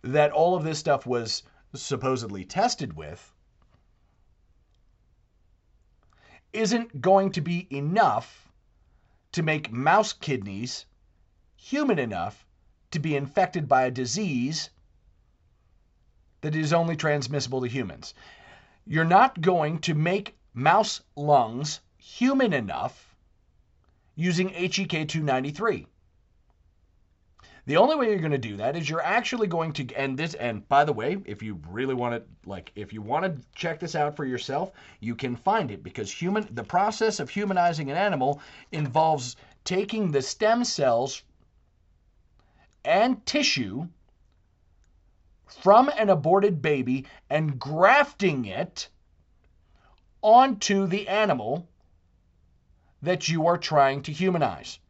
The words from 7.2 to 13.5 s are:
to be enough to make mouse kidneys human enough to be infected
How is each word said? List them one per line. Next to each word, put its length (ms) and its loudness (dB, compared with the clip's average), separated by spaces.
to 80 -4
be 280 -4
enough 800 0
to 100 -2
make 300 -2
mouse 400 2
kidneys 720 -8
human 420 0
enough 480 -6
to 80 -4
be 160 -2
infected 520 -2